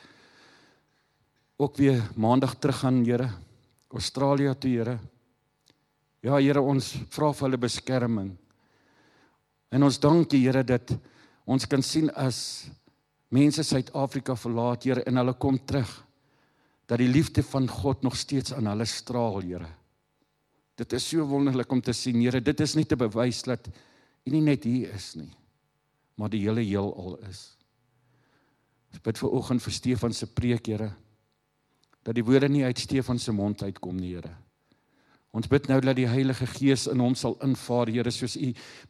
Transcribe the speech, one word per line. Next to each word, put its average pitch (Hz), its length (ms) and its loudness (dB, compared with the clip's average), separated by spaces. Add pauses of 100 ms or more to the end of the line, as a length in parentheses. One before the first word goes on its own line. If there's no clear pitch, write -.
(1600)
ook 139 160 -2
weer 135 240 4 (160)
maandag 123 400 2
teruggaan, 127 480 2
Here, 120 240 0 (640)
Australië 139 640 0
toe, 135 160 0
Here. 117 240 -2 (1300)
Ja, 139 160 4
Here, 139 240 4
ons 135 300 0 (180)
vra 151 160 2
vir 139 160 -2
hulle 131 160 0
beskerming. 117 720 -2 (1400)
En 139 160 4
ons 139 160 2
dank 160 320 4
U, 135 80 6
Here, 131 240 4
dat 123 320 0 (480)
ons 127 240 0
kan 131 160 2
sien 156 320 0
as 131 240 -2 (880)
mense 143 400 4
Suid-Afrika 135 640 -2
verlaat, 120 560 -2
Here, 123 160 0
en 127 160 2
hulle 123 160 0
kom 135 240 0
terug, 131 320 -2 (960)
dat 117 80 0
die 123 120 4
liefde 143 360 2
van 131 240 0
God - 320 -2
nog 127 160 0
steeds 131 360 -4
aan 117 120 -4
hulle 104 240 -2
straal, 113 560 -4
Here. 87 240 -8 (1120)
Dit 120 180 -6
is 131 140 -4
so 156 160 0
wonderlik 139 440 0
om 127 140 2
te 123 80 0
sien, 120 240 -2
Here. 123 240 2
Dit 151 240 0
is 147 120 -2
nie 156 120 2
te 151 80 2
bewys 117 480 0
dat 123 240 -6 (560)
U 127 80 -4
nie 156 80 4
net 143 240 4
hier 117 320 0
is - 180 -14
nie, 78 140 -12 (880)
maar 107 160 -4
die 107 80 0
hele 110 240 0
heelal 98 540 -4 (100)
is. 92 140 -16 (1500)
Ons - 160 -20
bid 113 160 -2
vir - 160 0
oggend 123 240 0
vir 98 140 -6
Stefan 120 420 -2
se - 160 -8
preek, - 320 0
Here, 107 240 -4 (1120)
dat 113 160 -4
die 117 80 0
woorde 135 240 6
nie 143 160 2
uit 123 160 -2
Stefan 131 400 -2
se 117 160 -2
mond 101 240 -2
uitkom 92 380 -6
nie, 90 180 -6
Here. 85 160 -12 (960)
Ons 110 160 -4
bid 143 240 2
nou 135 160 6
dat 135 80 4
die 127 160 2
Heilige 131 400 0
Gees 135 400 2
in 127 140 2
hom 127 100 4
sal 131 320 -4
invaar, 123 480 0
Here, 120 160 0
soos 117 240 -6
U 135 160 -4 (400)